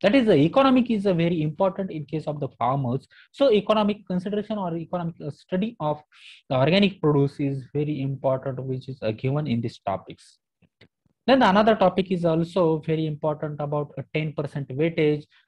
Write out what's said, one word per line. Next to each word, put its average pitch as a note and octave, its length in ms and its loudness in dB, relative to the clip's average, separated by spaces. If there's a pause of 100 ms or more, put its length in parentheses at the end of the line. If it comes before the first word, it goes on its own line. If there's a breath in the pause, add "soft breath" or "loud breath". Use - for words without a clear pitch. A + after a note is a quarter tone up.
That G#3 140 4
is, C4 100 6
the G#3 100 6
economic B3+ 540 4
is G#3 160 0
a G3 80 2
very E3+ 280 0
important F#3 500 -2
in D#3 140 -8
case D#3 200 -6
of D3 160 -6
the C3+ 160 -4
farmers. C3 500 -2 (240 soft breath)
So C4+ 220 4
economic G#3 520 0
consideration G3+ 520 -4
or F#3 180 -6
economic, E3+ 480 -8
uh, D3+ 60 -8
study F#3+ 500 -6
of D3+ 220 -4 (480 loud breath)
the C3+ 80 0
organic F3+ 420 2
produce C#3+ 400 2
is C#3 240 -4 (100)
very D3 280 -4
important, C3+ 580 -4
which C3 300 -8
is, C3 120 -12
uh, G#2+ 100 -2
given C3+ 360 -2
in A#2 140 0
these A2+ 240 -6
topics. - 540 -10 (880)
Then C4 180 6
another G#3+ 320 6
topic F#3 360 2
is F3 140 -2
also E3 540 2
very D#3+ 260 -2
important D3+ 560 -6
about D3 360 -6
a C#3 60 -10 (100)
ten D#3 200 -4
percent D3 340 -6
weightage, D3+ 560 0 (240 soft breath)